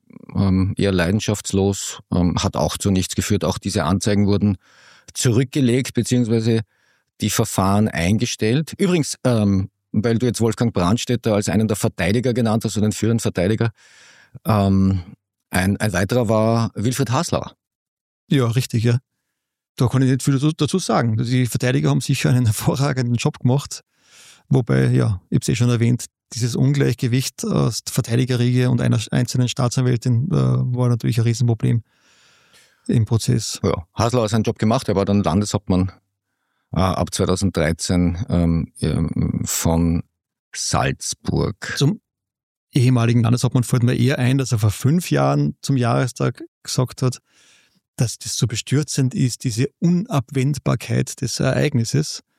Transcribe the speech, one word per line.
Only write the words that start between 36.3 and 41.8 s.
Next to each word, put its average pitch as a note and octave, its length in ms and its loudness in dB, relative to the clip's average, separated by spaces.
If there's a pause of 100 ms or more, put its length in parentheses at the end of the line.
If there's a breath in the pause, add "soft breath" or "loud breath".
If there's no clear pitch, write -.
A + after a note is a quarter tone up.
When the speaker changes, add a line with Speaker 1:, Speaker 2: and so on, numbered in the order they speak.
Speaker 1:
äh, - 80 -2
ab F#2 340 -2
zweitausenddreizehn, F2 1120 0
ähm, E2+ 520 0
ähm, D#2 640 -2
von E2 580 0 (500)
Salzburg. - 1200 -4
Speaker 2:
Zum C3 240 0 (720)